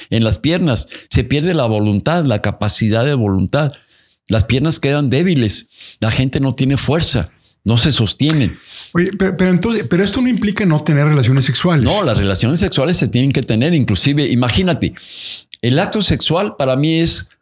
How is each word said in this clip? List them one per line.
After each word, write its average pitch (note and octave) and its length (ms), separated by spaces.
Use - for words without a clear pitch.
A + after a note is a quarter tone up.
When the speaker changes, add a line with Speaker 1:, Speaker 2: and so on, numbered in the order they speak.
Speaker 1:
en A2+ 140
las A2 140
piernas. E3 500
Se - 140
pierde C#3+ 320
la C#3 120
voluntad, G#2+ 580
la A#2 180
capacidad G#2+ 640
de C#3+ 100
voluntad. G#2+ 580
Las A2+ 160
piernas C3+ 340
quedan C#3+ 300
débiles. C3+ 600
La A2 100
gente C3 300
no C3+ 140
tiene C#3 220
fuerza, C#3 540
no A2+ 140
se B2 140
sostienen. C3 640
Speaker 2:
Oye, F3+ 160
pero, F#3+ 200
pero F#3 120
entonces, F#3+ 380
pero F3+ 160
esto G3+ 160
no B3 80
implica G3+ 380
no D#3 160
tener D3 240
relaciones C3+ 400
sexuales. D3 380
Speaker 1:
No, F#3 180
las A#2+ 160
relaciones G2+ 420
sexuales E3+ 380
se B2+ 100
tienen C3 240
que C#3 100
tener. C3 320
Inclusive, C#3 520
imagínate, B2 640
el B2 160
acto G#3 240
sexual F3+ 540
para C3 200
mí D#3+ 240
es - 300